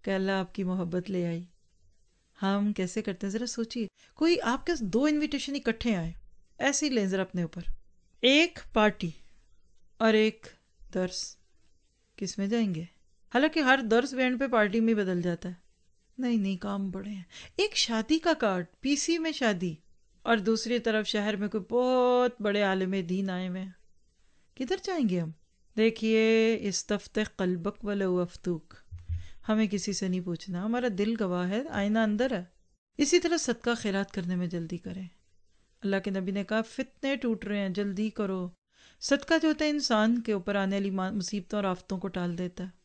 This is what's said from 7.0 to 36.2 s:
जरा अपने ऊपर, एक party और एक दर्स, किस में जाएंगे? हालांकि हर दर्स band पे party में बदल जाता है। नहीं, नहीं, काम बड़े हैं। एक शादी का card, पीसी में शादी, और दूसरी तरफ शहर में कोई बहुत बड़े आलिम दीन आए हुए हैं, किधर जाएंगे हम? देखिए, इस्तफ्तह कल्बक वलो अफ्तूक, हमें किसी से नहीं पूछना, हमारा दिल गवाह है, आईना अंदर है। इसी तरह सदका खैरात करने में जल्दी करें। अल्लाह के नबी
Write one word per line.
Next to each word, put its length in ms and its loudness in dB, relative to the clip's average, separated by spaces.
जरा 120 0
अपने 220 -4
ऊपर, 200 -8
एक 360 6
party 380 2
और 140 6
एक 320 2
दर्स, 440 -4
किस 220 -8
में 100 -2
जाएंगे? 380 0
हालांकि 300 4
हर 220 6
दर्स 320 2
band 260 0
पे 80 0
party 320 4
में 160 4
बदल 260 0
जाता 280 -4
है। 120 -12
नहीं, 200 0
नहीं, 180 0
काम 340 -4
बड़े 200 -8
हैं। 140 -10
एक 160 0
शादी 440 2
का 140 4
card, 340 0
पीसी 360 0
में 140 -2
शादी, 480 0
और 140 4
दूसरी 400 0
तरफ 260 0
शहर 320 -2
में 120 -4
कोई 120 -2
बहुत 800 2
बड़े 200 2
आलिम 400 2
दीन 280 -2
आए 180 -4
हुए 120 -6
हैं, 160 -10
किधर 280 -4
जाएंगे 340 0
हम? 140 -6
देखिए, 760 4
इस्तफ्तह 680 -4
कल्बक 600 -2
वलो 340 0
अफ्तूक, 560 -4
हमें 200 2
किसी 260 -4
से 160 -2
नहीं 120 -2
पूछना, 400 -6
हमारा 280 0
दिल 260 0
गवाह 300 0
है, 220 -2
आईना 360 0
अंदर 300 0
है। 180 -6
इसी 200 4
तरह 180 2
सदका 380 -2
खैरात 360 -2
करने 240 -4
में 140 -2
जल्दी 280 -6
करें। 320 -12
अल्लाह 160 0
के 120 -4
नबी 200 -4